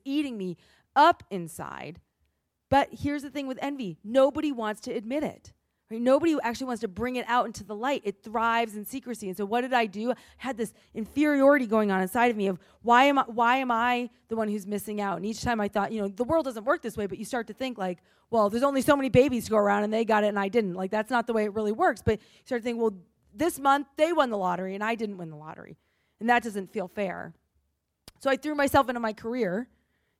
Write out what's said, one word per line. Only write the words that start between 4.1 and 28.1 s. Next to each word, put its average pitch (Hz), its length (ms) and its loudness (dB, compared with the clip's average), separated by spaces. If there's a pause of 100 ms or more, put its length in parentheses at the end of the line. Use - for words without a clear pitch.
wants 214 300 -6
to 254 100 -8
admit 240 320 -4
it. - 300 -8 (380)
Right? 226 100 -6
Nobody 277 400 4
actually 240 260 -6
wants 240 140 -6
to 233 60 -4
bring 226 300 -6
it 240 100 -6
out 240 180 2
into 214 180 -12
the 214 120 -12
light. 247 300 -2
It 202 180 -8
thrives 226 520 -2
in 208 100 -10
secrecy. 240 420 -10
And 185 100 -8
so 208 80 -4
what 226 160 0
did 254 120 -4
I 240 120 4
do? 214 260 -4
I 233 40 -2 (220)
had 247 200 -8
this 220 160 -6 (220)
inferiority 277 720 4
going 214 240 2
on 190 100 2
inside 233 300 2
of 214 60 -2
me 196 100 0
of, 185 100 -2 (240)
"Why 240 220 6
am 277 160 4
I, 247 40 4
why 240 340 2
am 262 120 -2
I 240 400 0 (200)
the 226 60 -6
one 220 120 -2
who's 208 180 -4
missing 208 360 -6
out?" 196 160 -4
And 175 80 -8
each 214 180 -6
time 233 160 0
I 208 80 0
thought, 202 240 -2
you 220 100 -4
know, 196 60 -2
the 202 160 -4
world 311 220 2
doesn't 220 180 -8
work 294 180 0
this 220 160 -8
way, 208 80 -4
but - 140 -8
you 214 60 -10
start 233 220 -6
to 214 60 -12
think, 254 240 -8
like, 185 240 -4 (300)
"Well, 214 180 4
there's 233 140 -2
only 277 180 2
so 285 140 6
many 269 140 0
babies 254 360 4
to 202 60 -6
go 220 60 4
around 208 260 2
and 214 100 -2
they 226 120 2
got 214 180 4
it 208 40 2
and 202 120 -2
I 196 80 0
didn't." 196 260 0
Like, 190 160 -4
that's 214 220 -2
not 240 160 0
the 233 60 -2
way 220 100 2
it 208 100 -4
really 214 200 -2
works. 277 280 0
But 214 200 0
you - 240 -20
start 240 160 -4
to - 20 -14
think, 233 160 -4
"Well, 220 160 0 (400)
this 294 240 0
month 277 280 2 (100)
they 320 160 4
won 277 180 2
the 214 60 -2
lottery 185 360 -2
and 202 100 -8
I 226 120 -2
didn't 208 220 -6
win 170 120 -10
the 151 80 -14
lottery. 156 400 -18 (420)
And 220 100 -4
that 240 120 4
doesn't 202 300 -8
feel 190 160 -6
fair." 175 480 -8 (840)